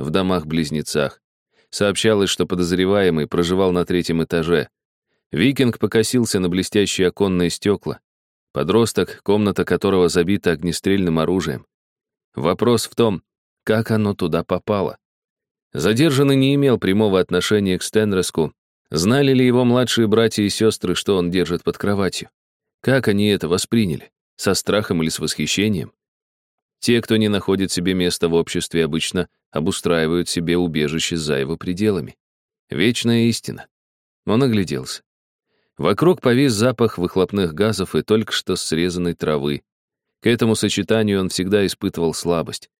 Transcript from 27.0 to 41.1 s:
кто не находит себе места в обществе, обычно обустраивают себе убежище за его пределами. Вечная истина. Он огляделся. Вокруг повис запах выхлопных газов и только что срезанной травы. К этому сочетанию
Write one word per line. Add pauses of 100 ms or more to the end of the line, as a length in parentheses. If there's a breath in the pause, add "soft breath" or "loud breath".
кто
не
находит
себе
места
в
обществе,
обычно (220)
обустраивают
себе
убежище
за
его
пределами. (540)
Вечная
истина. (600)
Он
огляделся. (760)
Вокруг
повис
запах
выхлопных
газов
и
только
что
срезанной
травы. (600)
К
этому
сочетанию